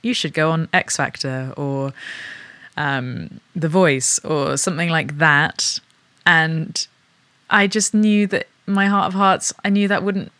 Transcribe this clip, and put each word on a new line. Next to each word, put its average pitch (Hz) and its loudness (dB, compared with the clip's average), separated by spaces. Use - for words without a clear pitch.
You 240 -2
should 151 -4
go 156 2
on 160 0
X - 0
Factor 131 -4
or, 139 -4
um, 127 -4
The 160 -2
Voice," 151 2
or 143 -2
something 170 -2
like 156 -2
that. 151 2
And 160 2
I 202 4
just 202 -2
knew 208 4
that - -2
my 196 2
heart 202 2
of 185 -4
hearts, 190 2
I 202 0
knew 202 4
that 196 0
wouldn't 196 -4